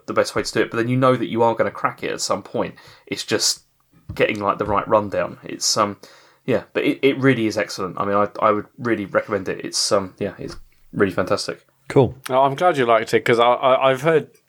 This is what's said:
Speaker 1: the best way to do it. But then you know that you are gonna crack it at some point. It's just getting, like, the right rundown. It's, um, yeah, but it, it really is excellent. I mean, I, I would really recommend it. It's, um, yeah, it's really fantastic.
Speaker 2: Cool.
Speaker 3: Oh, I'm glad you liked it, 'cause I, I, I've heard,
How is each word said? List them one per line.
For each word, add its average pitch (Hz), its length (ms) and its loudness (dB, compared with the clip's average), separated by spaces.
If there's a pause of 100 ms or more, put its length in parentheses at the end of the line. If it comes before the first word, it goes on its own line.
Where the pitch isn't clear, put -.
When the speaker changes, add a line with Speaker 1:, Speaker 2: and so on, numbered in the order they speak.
Speaker 1:
the 107 60 -6
best 104 220 0
way 107 80 -2
to - 80 -6
do 113 100 0
it. 113 80 0
But - 80 -10
then 117 120 -2
you 127 80 0
know 131 180 4
that 113 120 -4
you 110 140 -2
are 113 140 4
gonna 101 160 0
crack - 320 -6
it - 80 -6
at - 80 -6
some 98 240 -4
point. 92 320 -6 (320)
It's - 160 -8
just - 400 -2 (500)
getting, 110 280 0
like, 98 160 0
the 107 80 -2
right 101 220 0
rundown. 104 560 0
It's, - 340 -4
um, 101 200 -2 (480)
yeah, 110 180 -2 (100)
but 101 100 -2
it, 143 180 0
it 135 160 2
really 123 300 2
is 104 100 -4
excellent. 95 420 -6
I - 60 -2
mean, 101 100 0
I, 104 120 2 (140)
I 107 100 4
would 104 160 -2 (100)
really 113 280 -2
recommend 98 420 -2
it. - 160 -8
It's, - 280 -4
um, 98 280 -2
yeah, 101 180 -6
it's - 200 -12 (340)
really 101 220 0
fantastic. - 520 -4 (220)
Speaker 2:
Cool. 131 280 4 (140)
Speaker 3:
Oh, 131 120 2
I'm 135 140 2
glad 170 220 2
you 127 80 2
liked 113 280 2
it, 110 100 4
'cause 117 160 4
I, 117 60 6
I, 131 460 4
I've 131 100 -2
heard, 156 260 2 (220)